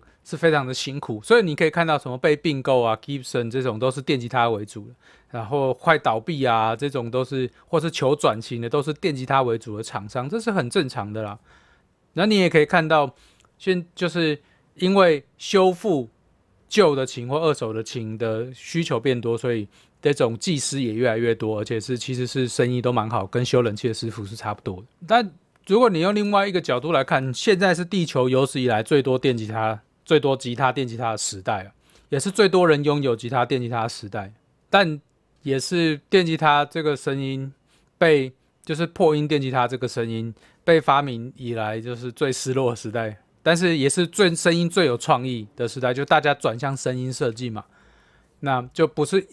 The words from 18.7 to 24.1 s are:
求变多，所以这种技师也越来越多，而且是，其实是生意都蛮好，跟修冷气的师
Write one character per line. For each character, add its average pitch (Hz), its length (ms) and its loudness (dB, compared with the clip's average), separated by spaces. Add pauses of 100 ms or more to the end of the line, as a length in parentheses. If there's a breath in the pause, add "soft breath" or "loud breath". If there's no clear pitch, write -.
求 127 160 -2
变 123 200 0
多， 117 180 -2
所 120 160 -2
以 107 140 -4 (340 soft breath)
这 143 120 2
种 117 240 0
技 156 220 -2
师 135 220 -4
也 113 120 -2
越 120 140 0
来 113 100 0
越 117 160 2
多， 107 260 -4
而 110 40 -4
且 113 160 -4
是， 123 180 -6
其 131 160 -8
实 123 140 -4
是 131 200 -2
生 123 240 0
意 123 100 -2
都 127 100 0
蛮 113 180 -2
好， 107 160 -2
跟 123 180 -2
修 123 180 2
冷 110 140 0
气 123 120 -6
的 113 60 -2
师 113 180 -8